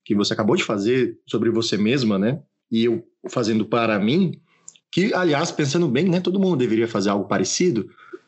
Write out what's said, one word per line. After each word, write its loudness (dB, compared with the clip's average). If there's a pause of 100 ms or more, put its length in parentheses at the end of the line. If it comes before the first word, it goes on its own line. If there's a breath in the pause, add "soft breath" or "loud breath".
que 0
você 0
acabou 2
de 0
fazer 0 (100)
sobre -2
você 0
mesma, 0
né? 0 (300)
E 2
eu -2 (260)
fazendo 0
para 0
mim, 0 (520 loud breath)
que, 0
aliás, 0
pensando 0
bem, 0
né, 2
todo -2
mundo 2
deveria 2
fazer 0
algo 0
parecido, 0 (400 loud breath)